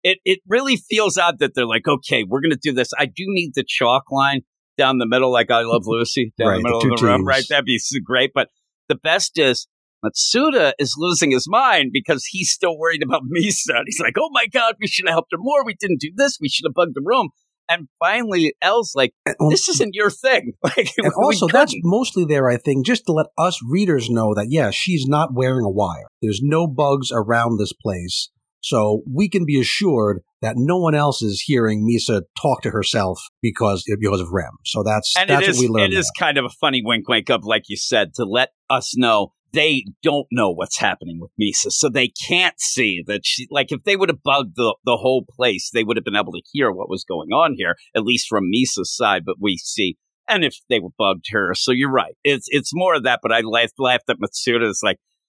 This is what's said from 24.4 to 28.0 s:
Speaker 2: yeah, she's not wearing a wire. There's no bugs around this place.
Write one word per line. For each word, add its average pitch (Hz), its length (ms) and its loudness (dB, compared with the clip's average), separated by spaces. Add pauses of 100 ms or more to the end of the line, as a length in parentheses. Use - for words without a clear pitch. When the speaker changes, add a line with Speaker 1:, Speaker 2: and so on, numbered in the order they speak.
Speaker 2:
yeah, 139 220 2
she's 151 360 0
not 147 260 2
wearing 127 300 0
a 101 80 0
wire. 95 360 -2 (140)
There's 107 220 -2
no 160 240 2
bugs 139 460 0
around 117 440 2
this 101 140 -2
place. 90 580 -6 (320)